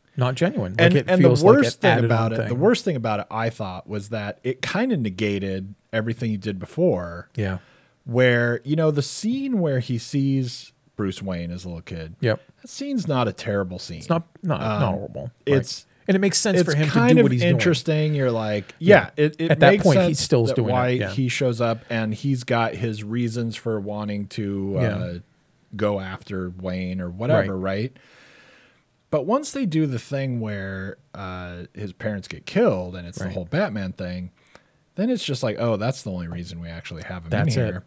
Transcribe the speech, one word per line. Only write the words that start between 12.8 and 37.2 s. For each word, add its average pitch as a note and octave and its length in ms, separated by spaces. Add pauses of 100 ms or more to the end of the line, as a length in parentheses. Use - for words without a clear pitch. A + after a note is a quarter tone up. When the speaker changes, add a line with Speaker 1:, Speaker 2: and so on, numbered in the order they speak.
Speaker 2:
not B2+ 200
a G2 60
terrible G2 460
scene. - 180
Speaker 1:
It's - 120
not, E3+ 180 (160)
not, D#3 180
not A2 220
Speaker 2:
Um, G2+ 120
Speaker 1:
horrible. - 360 (160)
Right. C#3+ 100
Speaker 2:
it's, - 280 (220)
Speaker 1:
And F#3+ 80
it F#3+ 40
makes G3 200
sense F#3+ 200
Speaker 2:
it's E3+ 100
Speaker 1:
for D3 60
him D3+ 140
Speaker 2:
kind A#3 200
Speaker 1:
to - 60
do - 60
Speaker 2:
of - 40
Speaker 1:
what C3 60
he's B2 100
doing. F3 120
Speaker 2:
interesting. D#3 640
You're C3 160
like, G#2+ 480
yeah, F3 380
Speaker 1:
Yeah. D3 80
Speaker 2:
it, D#3 140
it E3 120
Speaker 1:
At D#3+ 100
that C#3+ 100
Speaker 2:
makes G3+ 120
Speaker 1:
point, F3+ 160
he's F#3 60 (120)
Speaker 2:
sense - 20
Speaker 1:
still A#2+ 280
Speaker 2:
that B2+ 80
Speaker 1:
doing A#2 140
it, - 40
Speaker 2:
why B2+ 160
Speaker 1:
yeah. B2 220
Speaker 2:
he B2 180
shows A#2+ 320
up A2+ 280
and A2+ 240
he's B2+ 300
got A#2 320
his G#2+ 280
reasons A#2 520
for A2 240
wanting G#2 500
to, G2 460
Speaker 1:
Yeah. - 60 (140)
Speaker 2:
uh, F2 180 (640)
go G#2 260
after F#2 480
Wayne F#2 500
or F2+ 100
whatever, G2+ 460
Speaker 1:
Right. F#2+ 200
Speaker 2:
right? A2+ 220 (1120)
But D3 160
once C4+ 260
they C#4 140
do D#3 220
the B2+ 120
thing C3+ 400
where, G2 580 (160)
uh, F2+ 500 (100)
his G2 200
parents G#2 340
get - 180
killed F#2+ 500
and F2+ 120
it's - 120
Speaker 1:
Right. G2 80
Speaker 2:
the F2+ 60
whole F#2 120
Batman G#2+ 460
thing, F2+ 400 (640)
then G#3 140
it's B3+ 140
just C3+ 200
like, A2+ 160
"Oh, A#2 180
that's A2+ 260
the G#2 80
only F2 160
reason E2+ 340
we E2+ 80
actually E2 340
have F2+ 200